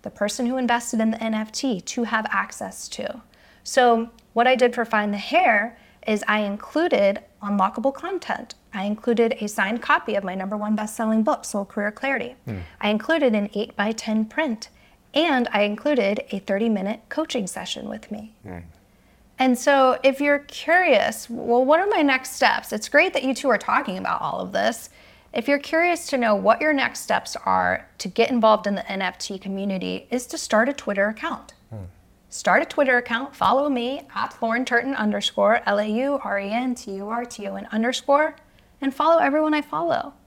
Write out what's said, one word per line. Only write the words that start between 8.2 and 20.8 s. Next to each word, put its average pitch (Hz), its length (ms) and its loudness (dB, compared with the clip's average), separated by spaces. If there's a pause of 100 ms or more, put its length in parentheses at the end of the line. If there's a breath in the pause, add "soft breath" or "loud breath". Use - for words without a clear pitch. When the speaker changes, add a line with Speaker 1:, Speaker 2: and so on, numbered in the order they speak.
Speaker 1:
I 185 120 -6
included 226 560 0
a 208 80 -4
signed 214 340 -2
copy 254 320 0
of 196 100 -2
my 185 100 -6
number 196 220 -6
one 214 180 -2
best-selling 220 480 0
book, 208 220 0
Soul 196 200 -4
Career 208 260 -4
Clarity. 254 460 -4 (100)
Speaker 2:
Hmm. 104 120 -8 (220 loud breath)
Speaker 1:
I 208 80 0
included 247 460 2
an 208 200 -2
eight-by-ten 220 720 -2
print, 247 420 -4 (440 soft breath)
and 277 400 2
I 208 100 2
included 208 680 0
a 196 80 -6
thirty-minute 208 680 -2
coaching 262 380 -4
session - 420 -10
with - 220 -12
me. 214 320 -12
Speaker 2:
Hmm. 90 160 -12 (800 soft breath)
Speaker 1:
And 254 200 4
so 262 440 6
if 269 180 4
you're 285 200 2
curious, 302 880 2